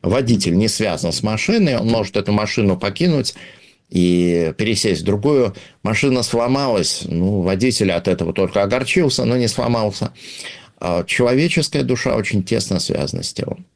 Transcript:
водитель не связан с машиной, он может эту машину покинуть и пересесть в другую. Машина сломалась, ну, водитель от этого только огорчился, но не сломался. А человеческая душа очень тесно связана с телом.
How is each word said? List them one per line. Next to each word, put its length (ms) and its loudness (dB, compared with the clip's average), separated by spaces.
водитель 540 2
не 120 2
связан 440 -2
с 100 -4
машиной, 560 0
он 100 -2
может 280 0
эту 160 0
машину 460 2
покинуть 560 0
и 680 2
пересесть 440 0
в 20 -8
другую. 500 2
Машина 420 0
сломалась, 840 0
ну, 360 0
водитель 500 2
от 160 0
этого 260 0
только 280 0
огорчился, 600 0
но 120 2
не 120 2
сломался. 640 -2
А 260 -2
человеческая 800 2
душа 320 0
очень 280 0
тесно 360 -2
связана 420 -4
с 100 -8
телом. 440 -8